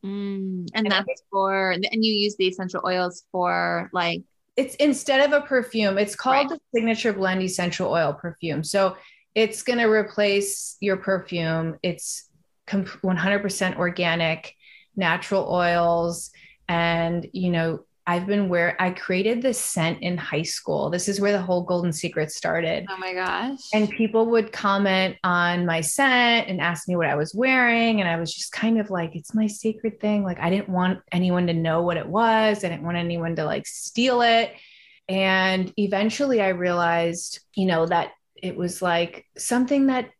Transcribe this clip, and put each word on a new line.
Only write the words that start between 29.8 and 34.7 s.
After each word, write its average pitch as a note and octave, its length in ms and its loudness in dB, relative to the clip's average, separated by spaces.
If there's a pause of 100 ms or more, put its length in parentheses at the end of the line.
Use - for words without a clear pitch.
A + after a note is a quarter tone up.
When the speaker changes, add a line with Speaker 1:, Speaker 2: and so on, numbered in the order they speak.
Speaker 2:
thing." G#3 240 0
Like, F3+ 160 -4
I E3+ 100 0
didn't G3 200 0
want F#3 320 0 (100)
anyone F3+ 360 2
to E3+ 60 0
know E3 300 2
what E3+ 140 0
it - 100 -6
was. A3 560 2
I F3+ 60 -2
didn't D#3 140 -8
want E3+ 120 -4
anyone E3+ 400 -2
to, D#3+ 80 -2
like, D3 240 -4
steal B3 540 0
it. A#3 320 4 (560)